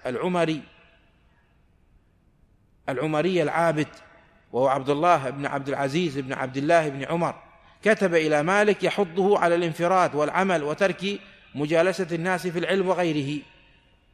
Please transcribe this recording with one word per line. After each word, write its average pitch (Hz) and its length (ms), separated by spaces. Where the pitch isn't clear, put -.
العمري، 160 560
العمري 156 540
العابد، 156 440
وهو 127 160
عبد 135 220
الله 147 400
بن 143 160
عبد 139 240
العزيز 139 500
بن 135 140
عبد 135 240
الله 156 320
بن 135 160
عمر، 160 300
كتب 196 320
إلى 151 280
مالك 202 400
يحضه 185 560
على 170 160
الانفراد 170 600
والعمل 160 480
وترك 190 560
مجالسة 165 560
الناس 175 360
في 170 120
العلم 180 280
وغيره، 151 560